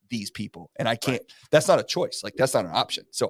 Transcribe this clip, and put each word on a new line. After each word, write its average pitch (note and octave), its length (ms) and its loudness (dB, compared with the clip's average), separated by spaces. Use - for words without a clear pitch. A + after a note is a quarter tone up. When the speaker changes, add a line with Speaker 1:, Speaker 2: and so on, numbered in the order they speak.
Speaker 1:
these G#2+ 220 -6
people F2+ 480 -12
and - 100 0
I A#2 60 2
can't, B2 280 -2
Speaker 2:
Right. - 100 -20
Speaker 1:
that's D3+ 160 6
not D#3+ 140 6
a - 20 0
choice. - 400 -4
Like, G#2 140 -10
that's B2+ 180 2
not A2+ 100 2
an E2+ 100 -10
option. - 360 -2
So - 200 -2